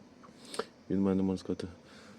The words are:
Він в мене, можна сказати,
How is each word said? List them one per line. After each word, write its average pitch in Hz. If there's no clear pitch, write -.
Він 92
в 98
мене, 95
можна 95
сказати, -